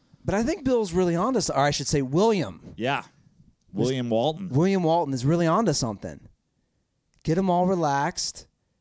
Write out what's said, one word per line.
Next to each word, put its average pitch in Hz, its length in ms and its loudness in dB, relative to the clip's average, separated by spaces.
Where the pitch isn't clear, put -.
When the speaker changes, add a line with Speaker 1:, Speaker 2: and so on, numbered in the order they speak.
Speaker 1:
But 170 100 -2
I 220 80 0
think 311 220 -4
Bill's 226 280 0
really 175 220 2
onto 233 220 0
s-, 170 120 0
or 143 100 0
I 143 120 4
should 143 160 -4
say 147 140 0
William. 143 760 0
Speaker 2:
Yeah. 123 280 -2
Speaker 1:
Was 104 140 -2
Speaker 2:
William 127 240 -2
Walton. 156 400 0
Speaker 1:
William 180 340 2
Walton 160 300 0
is 123 120 -4
really 170 220 2
onto 175 260 2
something. 98 460 -6
Get 160 140 0
'em 190 120 2
all 180 160 2
relaxed. 160 800 -2